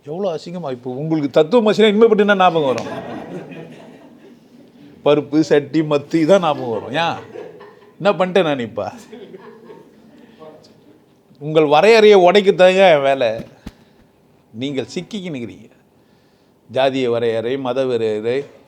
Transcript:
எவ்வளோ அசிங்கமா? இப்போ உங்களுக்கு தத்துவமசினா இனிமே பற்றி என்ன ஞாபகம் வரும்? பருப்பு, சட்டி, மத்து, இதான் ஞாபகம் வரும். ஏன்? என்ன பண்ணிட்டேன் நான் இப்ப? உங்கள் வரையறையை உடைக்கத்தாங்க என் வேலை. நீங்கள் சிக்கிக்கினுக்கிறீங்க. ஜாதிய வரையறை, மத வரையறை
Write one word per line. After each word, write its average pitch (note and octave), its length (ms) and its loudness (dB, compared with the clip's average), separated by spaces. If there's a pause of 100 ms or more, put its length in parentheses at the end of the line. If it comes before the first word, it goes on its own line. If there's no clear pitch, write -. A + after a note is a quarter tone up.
எவ்வளோ E3+ 280 -8
அசிங்கமா? E3+ 360 -12
இப்போ B2+ 200 -12
உங்களுக்கு D3+ 500 0
தத்துவமசினா G#3+ 480 2
இனிமே G#3+ 180 4
பற்றி G#3 200 2
என்ன G3+ 100 2
ஞாபகம் E3 380 2
வரும்? A2 120 -8 (2250)
பருப்பு, D3 360 0
சட்டி, D3 400 0
மத்து, D3 320 -4
இதான் E3 280 2
ஞாபகம் C#3 280 -4
வரும். G#2 240 -8
ஏன்? D3+ 220 -4 (880)
என்ன F#3 260 0
பண்ணிட்டேன் F#3 160 -2
நான் D3 160 -2
இப்ப? G#2+ 340 -10 (2500)
உங்கள் D#3 260 0
வரையறையை G#3 540 6
உடைக்கத்தாங்க F#3 760 4
என் C#3 80 0
வேலை. C3 420 -2 (1040)
நீங்கள் C3 440 -8
சிக்கிக்கினுக்கிறீங்க. D3+ 760 -12 (1000)
ஜாதிய C3 360 -2
வரையறை, A#2 500 -2
மத C3 280 -4
வரையறை A2+ 580 -4 (240)